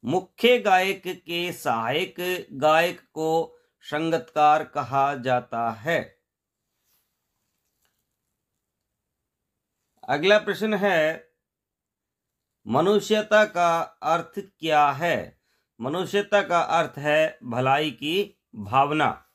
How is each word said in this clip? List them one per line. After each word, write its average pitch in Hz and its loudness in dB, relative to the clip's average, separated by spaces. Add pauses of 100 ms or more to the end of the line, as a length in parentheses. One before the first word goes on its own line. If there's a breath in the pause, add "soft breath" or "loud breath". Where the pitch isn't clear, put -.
मुख्य 190 -2
गायक 190 0
के 175 -6
सहायक 151 -4
गायक 156 2
को 160 -4 (240 soft breath)
संगतकार 151 0
कहा 135 -2
जाता 120 -2
है। 131 -6 (4000)
अगला 170 2
प्रश्न 208 -2
है, 175 0 (1400)
मनुष्यता 208 2
का 175 0
अर्थ 165 -4
क्या 151 2
है? 135 -4 (400)
मनुष्यता 185 0
का 170 0
अर्थ 160 0
है 151 0
भलाई 131 0
की 170 -6 (140)
भावना। 135 0